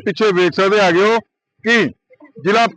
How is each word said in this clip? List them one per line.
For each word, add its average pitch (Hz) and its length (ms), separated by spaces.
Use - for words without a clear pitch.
ਪਿੱਛੇ 214 260
ਵੇਖ 180 220
ਸਕਦੇ 196 260
ਹੈਗੇ 180 240
ਹੋ 220 140
ਕਿ 226 200
ਜ਼ਿਲ੍ਹਾ 220 220